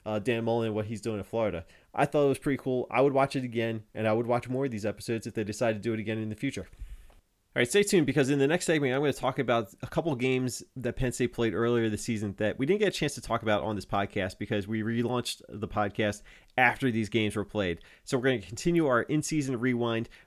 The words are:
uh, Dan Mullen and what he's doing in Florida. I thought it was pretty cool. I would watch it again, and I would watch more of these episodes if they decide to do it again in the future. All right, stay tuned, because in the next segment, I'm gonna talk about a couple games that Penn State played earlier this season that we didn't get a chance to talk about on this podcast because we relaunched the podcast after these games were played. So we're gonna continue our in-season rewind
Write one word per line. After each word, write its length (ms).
uh, 140
Dan 260
Mullen 220
and 80
what 100
he's 160
doing 160
in 80
Florida. 400
I 120
thought 200
it 40
was 80
pretty 260
cool. 260
I 120
would 120
watch 220
it 80
again, 400
and 140
I 60
would 140
watch 200
more 160
of 80
these 140
episodes 420
if 60
they 100
decide 300
to 60
do 140
it 60
again 200
in 100
the 60
future. 320
All 60
right, 60
stay 140
tuned, 240
because 240
in 80
the 100
next 180
segment, 280
I'm 80
gonna 100
talk 280
about 420
a 60
couple 260
games 480
that 200
Penn 160
State 220
played 220
earlier 340
this 140
season 340
that 220
we 80
didn't 120
get 100
a 20
chance 240
to 60
talk 200
about 220
on 120
this 120
podcast 500
because 300
we 160
relaunched 680
the 180
podcast 540
after 320
these 180
games 260
were 80
played. 360
So 160
we're 60
gonna 160
continue 440
our 160
in-season 580
rewind 500